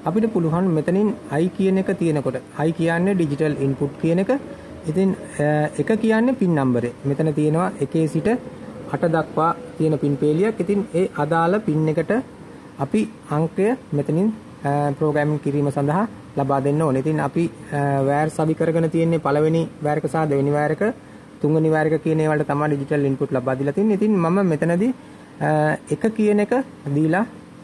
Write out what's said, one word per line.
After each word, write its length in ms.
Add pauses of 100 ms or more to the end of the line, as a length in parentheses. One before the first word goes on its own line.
අපිට 280
පුළුවන් 380
මෙතනින් 380 (300)
I 100
කියන 300
එක 200
තියෙනකොට, 380 (220)
I 140
කියන්නේ 420
ඩිජිටල් 460
ඉන්පුට් 400
කියන 180
එක. 120 (560)
ඉතින්, 240 (280)
අ, 300 (100)
එක 120 (100)
කියන්නේ 320
පින් 220
නම්බරේ. 380 (120)
මෙතන 300
තියෙනවා 460
එකේ 260
සිට 220 (640)
අට 200
දක්වා 420 (240)
තියෙන 200
පින් 180
පේලියක්. 440
ඉතින් 340
ඒ 220
අදාළ 440
පින් 280
එකට 240 (640)
අපි 220 (300)
අංකය 460 (160)
මෙතනින්, 400 (320)
අ, 60 (220)
ප්‍රෝග්‍රෑමින් 460
කිරීම 320
සඳහා 380 (280)
ලබා 240
දෙන්න 220
ඕනේ. 180
ඉතින් 200
අපි, 300 (220)
අ, 80 (220)
wire 280
සවි 240
කරගෙන 360
තියෙන්නේ 280
පළවෙනි 500 (140)
wire 140
එක 120
සහ 80 (120)
දෙවෙනි 220
wire 220
එක, 100 (580)
තුන්වෙනි 300
වයර් 160
එක 160
කියන 180
ඒවාට 260
තමයි 220
ඩිජිටල් 360
ඉන්පුට් 280
ලබා 220
දීලා 180
තින්නේ. 220
ඉතින් 220
මම 300
මෙතනදී, 480 (460)
අ, 80 (420)
එක 120 (120)
කියන 260
එක 120 (420)
දීලා 320 (380)